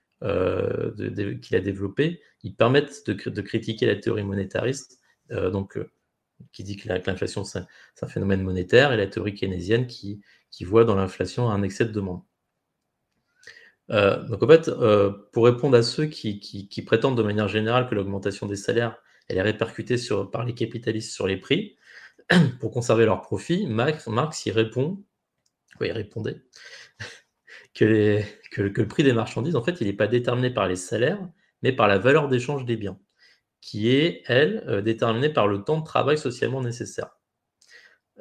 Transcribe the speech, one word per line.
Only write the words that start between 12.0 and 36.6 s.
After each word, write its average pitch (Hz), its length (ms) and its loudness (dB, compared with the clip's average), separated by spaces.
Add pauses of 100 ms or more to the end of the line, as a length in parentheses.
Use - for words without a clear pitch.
Euh, 101 340 4
donc 113 180 -4
en 117 60 4
fait, 160 200 8
euh, 104 440 4 (200)
pour 117 120 4
répondre 123 320 6
à 117 60 8
ceux 151 240 -2
qui, 107 340 -8
qui, 101 280 -14
qui - 140 -10
prétendent 123 360 2
de 110 40 0
manière 104 260 0
générale 110 380 0
que 120 80 -4
l'augmentation 98 520 -4
des 101 100 -4
salaires, 113 400 -2 (320)
elle - 80 -4
est 92 60 2
répercutée 110 560 -2
sur, 101 320 -2
par 113 140 -6
les 120 100 -6
capitalistes 113 580 -6
sur - 140 -4
les 95 100 0
prix, 143 400 -2 (540)
<clears throat> 160 300 4
pour 110 100 -4
conserver 120 340 4
leurs 98 160 2
profits, 175 460 -4
Marx, 127 400 -2
Marx 127 400 -4
y 110 40 0
répond, 123 520 -2 (760)
quoi, - 100 -6
il 85 60 -4
répondait, 104 500 -8 (560)
<laughs> - 760 -20
que - 100 4
les, 107 400 4 (260)
que, - 180 -4
que 101 120 -4
le 104 80 0
prix - 140 -2
des 135 100 6
marchandises, 117 440 -2
en 117 60 0
fait, - 180 -4
il 107 60 -2
n'est 101 60 -2
pas 101 140 0
déterminé 123 440 0
par 104 160 0
les 92 100 -2
salaires, 143 520 -2 (340)
mais 135 100 2
par 120 140 2
la 101 120 6
valeur 143 300 4
d'échange 131 360 -2
des 120 120 -4
biens, 101 220 -8 (600)
qui 110 300 -2
est, 151 360 2
elle, 156 400 2
euh, 101 140 -2
déterminée 113 480 0
par 117 180 2
le 101 160 0
temps 156 160 -2
de 156 60 -6
travail 123 320 0
socialement 131 460 -4